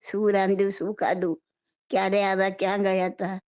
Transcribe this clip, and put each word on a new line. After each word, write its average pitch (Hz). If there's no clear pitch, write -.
શું 208
રાંધ્યું, 196
શું 196
ખાધું, 175
ક્યારે 196
આવ્યા, 190
ક્યાં 202
ગયા 190
હતા? 190